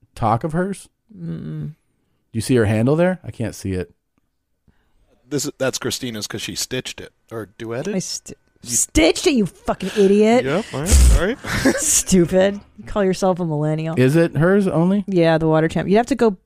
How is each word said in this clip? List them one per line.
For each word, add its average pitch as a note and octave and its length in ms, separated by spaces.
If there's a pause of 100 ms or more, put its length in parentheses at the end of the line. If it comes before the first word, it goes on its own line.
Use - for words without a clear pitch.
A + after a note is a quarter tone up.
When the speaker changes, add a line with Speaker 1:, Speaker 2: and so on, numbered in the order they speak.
(160)
Speaker 1:
talk A#2 260
of E3 100
hers? F3+ 360 (280)
Speaker 2:
Mm-mm. D#3 520
Speaker 1:
Do D3+ 60 (580)
you - 80
see B2+ 160
her A2+ 80
handle A2+ 320
there? F3 260
I A2 80
can't G#2 240
see F#2+ 200
it. F2+ 180 (1400)
Speaker 3:
This, C#3 200 (100)
that's C3 200
Christina's A2+ 480
'cause - 160
she - 140
stitched - 440
it - 120 (180)
or G#2+ 280
duetted. B2+ 360
Speaker 2:
I F#3 60
st- - 360 (280)
Speaker 3:
You A#3+ 60
Speaker 2:
stitched - 580
it, D4+ 60
you G#3 120
fucking - 500
idiot. G#3+ 480
Speaker 3:
Yep, D#3 200 (100)
all C3 60
right, E3 80
sorry. - 480
<laughs> - 420
Speaker 2:
Stupid. F#3+ 840 (180)
You G#3 60
call G#3 200
yourself F#3 340
a F3+ 80
millennial. D#3 500
Speaker 1:
Is C3 200
it E3+ 200
hers F#3+ 300
only? F#3 400
Speaker 2:
Yeah, E3 320
the D#3+ 80
water D#3 220
champ. D#3 200
You'd G3+ 100
have A#3+ 80
to C4 100
go A3 160 (140)